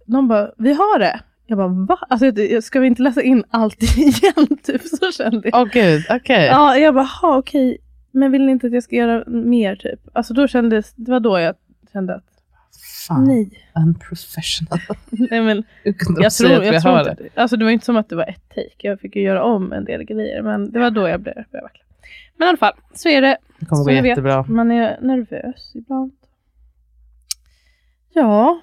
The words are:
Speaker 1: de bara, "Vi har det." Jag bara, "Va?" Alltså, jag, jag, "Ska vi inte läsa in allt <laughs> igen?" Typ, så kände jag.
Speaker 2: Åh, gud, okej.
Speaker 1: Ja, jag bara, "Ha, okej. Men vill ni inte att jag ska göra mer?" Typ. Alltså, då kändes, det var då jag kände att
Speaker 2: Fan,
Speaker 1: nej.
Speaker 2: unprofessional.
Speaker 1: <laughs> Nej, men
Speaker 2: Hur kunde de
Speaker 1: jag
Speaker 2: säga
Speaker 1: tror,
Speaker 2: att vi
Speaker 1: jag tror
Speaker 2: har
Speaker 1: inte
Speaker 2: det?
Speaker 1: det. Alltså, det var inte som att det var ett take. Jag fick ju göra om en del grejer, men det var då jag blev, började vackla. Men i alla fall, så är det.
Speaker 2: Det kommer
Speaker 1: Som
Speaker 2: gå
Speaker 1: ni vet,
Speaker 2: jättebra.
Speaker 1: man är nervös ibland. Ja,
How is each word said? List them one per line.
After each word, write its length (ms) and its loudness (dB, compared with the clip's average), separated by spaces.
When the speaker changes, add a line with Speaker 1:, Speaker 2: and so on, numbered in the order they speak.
Speaker 1:
de 220 0
bara, 300 0
"Vi 140 2
har 260 2
det." 220 0
Jag 80 -2
bara, 100 0
"Va?" 300 -2
Alltså, 180 2
jag, 120 0
jag, 260 0
"Ska 160 -2
vi 60 4
inte 160 2
läsa 200 0
in 280 2
allt 320 -2
<laughs> 140 2
igen?" 680 2
Typ, 180 -4
så 300 -4
kände 360 -4
jag. 140 4
Speaker 2:
Åh, 100 0
gud, 380 4
okej. 360 2
Speaker 1:
Ja, 300 6
jag 180 6
bara, 140 2
"Ha, 160 2
okej. 400 -2
Men 200 2
vill 140 2
ni 60 2
inte 140 -2
att 60 -2
jag 100 -2
ska 140 -6
göra 300 0
mer?" 500 0
Typ. 240 -10
Alltså, 220 -4
då 140 2
kändes, 460 0
det 160 -10
var 100 2
då 180 0
jag 160 -2
kände 220 -8
att 100 -16
Speaker 2:
Fan, 160 2
Speaker 1:
nej. 260 2
Speaker 2:
unprofessional. 1040 -4
Speaker 1:
<laughs> 0 -
Nej, 120 -2
men 200 0
Speaker 2:
Hur 100 -2
kunde 280 -2
de 20 4
Speaker 1:
jag 100 4
Speaker 2:
säga 160 0
Speaker 1:
tror, 100 4
Speaker 2:
att 100 2
vi 60 2
Speaker 1:
jag 80 2
tror 100 4
Speaker 2:
har 80 4
Speaker 1:
inte 220 -4
Speaker 2:
det? 120 -18
Speaker 1:
det. 60 -4
Alltså, 160 0
det 80 0
var 80 2
inte 120 0
som 120 0
att 120 -2
det 80 -8
var 120 -4
ett 200 -18
take. 260 -12
Jag 120 -6
fick 160 -12
ju 60 -2
göra 220 0
om 280 -2
en 120 -8
del 200 -8
grejer, 380 -8
men 300 -6
det 60 -4
var 120 0
då 180 -2
jag 120 -4
blev, 140 -12
började 280 -16
vackla. 200 -20
Men 100 -2
i 20 2
alla 100 0
fall, 140 2
så 140 -4
är 140 4
det. 140 2
Speaker 2:
Det 60 -12
kommer 100 -2
Speaker 1:
Som 80 0
Speaker 2:
gå 60 0
Speaker 1:
ni 100 4
vet, 80 0
Speaker 2:
jättebra. 400 0
Speaker 1:
man 220 0
är 300 0
nervös 720 -6
ibland. 380 -10
Ja, 480 2